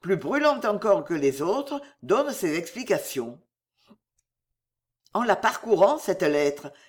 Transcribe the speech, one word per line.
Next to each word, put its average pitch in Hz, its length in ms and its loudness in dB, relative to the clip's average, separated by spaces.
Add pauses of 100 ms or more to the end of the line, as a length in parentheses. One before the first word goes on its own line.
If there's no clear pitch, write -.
plus 180 160 -2
brûlante 262 480 0
encore 202 400 2
que - 80 -6
les 139 300 0
autres, 277 400 -2 (200)
donne 254 300 0
ses 160 240 -2
explications. 170 840 -4 (1700)
En 226 120 -2
la 208 120 2
parcourant, 220 640 2
cette 185 240 -2
lettre, 147 500 0 (160)